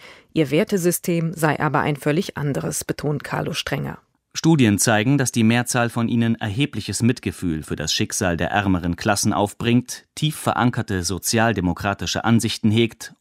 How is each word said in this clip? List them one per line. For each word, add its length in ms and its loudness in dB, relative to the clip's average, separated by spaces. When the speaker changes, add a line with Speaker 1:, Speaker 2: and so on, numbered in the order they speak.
Speaker 1:
Ihr 180 2
Wertesystem 840 0
sei 260 0
aber 200 2
ein 160 0
völlig 420 -2
anderes, 440 -4
betont 400 -4
Carlo 300 -6
Strenger. 460 -6
Speaker 2:
Studien 460 4
zeigen, 400 4
dass 120 0
die 140 2
Mehrzahl 460 2
von 180 -2
ihnen 280 2
erhebliches 640 -4
Mitgefühl 600 -2
für 140 -6
das 160 -4
Schicksal 460 0
der 140 -2
ärmeren 440 0
Klassen 380 0
aufbringt, 800 0
tief 200 -2
verankerte 680 0
sozialdemokratische 1200 -2
Ansichten 460 2
hegt 500 0